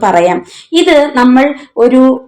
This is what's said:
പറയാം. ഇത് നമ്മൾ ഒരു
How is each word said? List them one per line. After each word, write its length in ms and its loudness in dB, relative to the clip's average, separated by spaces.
പറയാം. 360 0
ഇത് 260 0
നമ്മൾ 400 0
ഒരു 260 2